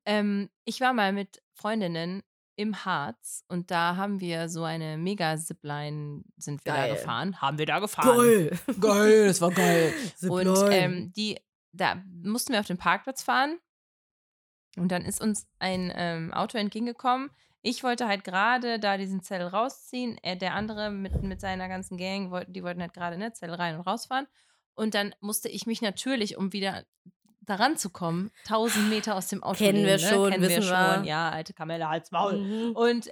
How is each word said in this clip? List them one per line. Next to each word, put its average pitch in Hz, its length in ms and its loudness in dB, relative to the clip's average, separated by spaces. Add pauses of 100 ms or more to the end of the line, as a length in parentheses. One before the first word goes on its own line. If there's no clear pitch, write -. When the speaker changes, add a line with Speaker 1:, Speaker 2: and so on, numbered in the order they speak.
Speaker 1:
Ähm, 208 460 0 (140)
ich - 160 -8
war 262 120 2
mal 202 200 2
mit 202 300 -6 (100)
Freundinnen 185 720 -4 (340)
im 208 280 -6
Harz 170 640 -6
und 175 220 -6
da 175 260 2
haben 196 240 -2
wir 170 280 -4
so 165 160 -6
eine 160 340 -4
Mega-Zipline, 151 1200 -6 (140)
sind 147 280 -10
wir 165 80 -4
Speaker 2:
Geil. 135 160 0
Speaker 1:
da 107 60 -2
gefahren. 127 460 -4
Haben 143 180 0
wir 151 80 -2
da 151 120 2
gefahren. 226 380 4
Speaker 2:
Geil. 220 420 6 (220)
Speaker 1:
Geil, 214 480 8
das 180 120 4
war 175 120 4
geil. 170 420 6 (100)
Speaker 2:
<laughs> 170 120 -8
Zipline. 185 340 2
Speaker 1:
Und, 196 220 6
ähm, 180 440 2
die, 208 220 -4 (340)
da 175 300 -2 (220)
mussten 220 280 -4
wir 208 80 2
auf 208 60 -2
den 180 120 -4
Parkplatz 196 440 0
fahren 277 360 0 (1160)
und 180 160 0
dann 180 120 -2
ist - 160 -4
uns 214 260 -2 (120)
ein, 185 360 -4
ähm, 165 380 -6
Auto 214 260 -4
entgegengekommen. 240 720 -2 (320)
Ich 247 200 -4
wollte 240 240 0
halt 202 180 -2
gerade 233 540 0
da 202 180 0
diesen 190 260 -4
Zettel 180 260 -6
rausziehen. 233 720 -4
Er, 185 140 -6
der 180 180 -4
andere 214 360 -4
mit, 196 320 -4
mit 190 180 -6
seiner 185 280 -6
ganzen 185 280 -8
Gang, 185 340 -6
wollten, 180 220 -8
die 185 100 -10
wollten 175 180 -6
halt 170 140 -8
gerade, 175 240 -6
ne, 226 140 -6
Zettel 170 240 -10
rein 170 200 -2
und 165 60 -8
rausfahren. 233 440 -4 (480)
Und 220 200 -2
dann 202 260 0
musste 208 280 -6
ich - 180 -10
mich 226 160 -4
natürlich, 214 540 -2
um 190 160 -4
wieder 196 320 -4 (560)
da 202 160 -4
ranzukommen, 190 760 0 (140)
tausend 214 460 2
Meter 214 260 0
aus 185 120 -6
dem 196 140 -6
Auto 190 160 -2
Speaker 2:
Kennen 202 260 6
wir 196 140 6
Speaker 1:
lehnen, 156 40 -2
ne? 170 80 2
Speaker 2:
schon, 196 200 6
Speaker 1:
Kennen 185 120 2
wir 185 80 6
Speaker 2:
wissen 170 140 4
wir. 185 320 4
Speaker 1:
schon. 196 80 -2
Ja, 156 260 -2
alte 160 240 -8
Kamelle, 165 340 -6
halt's 160 240 -4
Maul. 190 260 0
Speaker 2:
Mhm. 220 380 -4
Speaker 1:
Und, 233 360 2